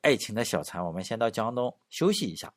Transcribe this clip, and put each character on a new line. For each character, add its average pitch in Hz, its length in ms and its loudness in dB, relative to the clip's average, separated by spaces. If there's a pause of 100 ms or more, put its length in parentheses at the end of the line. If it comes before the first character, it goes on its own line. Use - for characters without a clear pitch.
爱 135 160 6
情 - 160 -8
的 113 100 0
小 87 200 0
船， 85 200 -6
我 87 80 -2
们 90 120 -4
先 113 140 -4
到 117 120 2
江 113 240 -2
东 123 220 -2 (140)
休 180 220 4
息 190 140 0
一 90 100 -4
下。 - 220 -12